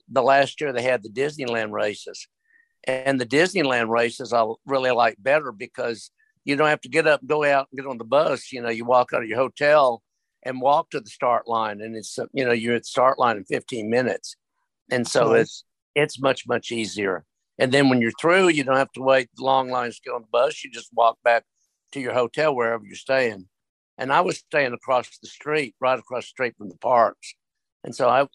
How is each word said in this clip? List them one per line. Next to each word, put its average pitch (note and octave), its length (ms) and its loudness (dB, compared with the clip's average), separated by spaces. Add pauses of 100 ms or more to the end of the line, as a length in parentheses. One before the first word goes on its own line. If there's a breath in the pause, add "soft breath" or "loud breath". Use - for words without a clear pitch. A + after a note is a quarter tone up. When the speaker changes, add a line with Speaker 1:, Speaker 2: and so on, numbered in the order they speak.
Speaker 1:
the B2+ 140 2
last C3+ 380 2
year D3 100 -4
they A#2+ 120 -4
had B2 200 0
the A2 60 -14
Disneyland A#2+ 600 -4
races. G#2 560 -6 (580)
And C3 340 -2
the B2 60 -2
Disneyland C#3 640 2
races A#2 420 -2
I A#2 140 2 (200)
really C3 260 0
like A#2 280 2
better C3+ 320 0
because A#2 580 -8 (360)
you C#3+ 100 0
don't D3+ 140 2
have D3+ 120 0
to - 80 -16
get D#3 160 0
up D3+ 140 4
and C3 80 -16
go D3+ 160 0
out C#3 260 2
and C3 80 -14
get C3+ 120 -10
on B2+ 80 -8
the A2+ 80 -12
bus. C#3 480 0
You B2+ 80 -8
know, A#2 80 -4
you A2+ 160 -6
walk B2 280 2
out B2+ 100 -2
of A2+ 40 -8
your G#2+ 120 -4
hotel C3+ 640 2 (420)
and C3 180 -8
walk C#3+ 300 2
to C#3+ 100 -6
the G#2 80 -20
start A#2+ 400 -2
line, A2 320 -2
and A2+ 160 -10
it's, - 200 -12
uh, A#2 140 -8
you C3 140 -2
know, A#2+ 80 2
you're A#2 220 0
at A2+ 80 -4
the - 40 -16
start C3 320 2
line A#2+ 160 2
in G2+ 80 -12
fifteen A#2 460 -6
minutes. A#2 480 -2 (520)
And B2 160 0
so A#2 280 2
Speaker 2:
Nice. A#2 80 6
Speaker 1:
it's, - 220 -4 (320)
it's D3 260 -2
much, C3+ 260 -2
much A#2+ 240 -4
easier. G2 540 -4 (340)
And C3 140 2
then C#3 160 6
when B2+ 100 4
you're A#2 120 0 (100)
through, F3+ 280 4
you D3+ 140 0
don't C3 140 0
have C3+ 160 0
to A#2+ 80 -12
wait C3 360 2
long C3 320 0
lines B2 260 -4
to - 100 -20
get B2+ 100 -10
on A#2+ 60 -8
the A2 100 -20
bus. C3 320 0
You C3+ 80 -16
just A#2 220 -16
walk A#2 300 2
back A#2 200 2 (480)
to C#3+ 80 -10
your B2 140 -6
hotel, C3 420 0
wherever A#2 300 -2
you're G#2+ 100 -20
staying. A#2 540 -2 (480)
And C3 160 -2
I D#3+ 80 4
was F3+ 160 -2
staying C#3 360 -2
across B2 360 -2 (120)
the A2 60 -20
street, D3 540 -6
right C3 180 0
across A#2+ 260 -10
the - 40 -20
street A#2+ 280 -6
from G#2 120 -14
the - 80 -20
parks. A#2 560 2 (500)
And - 120 -12
so C3 120 0
I, C3 280 4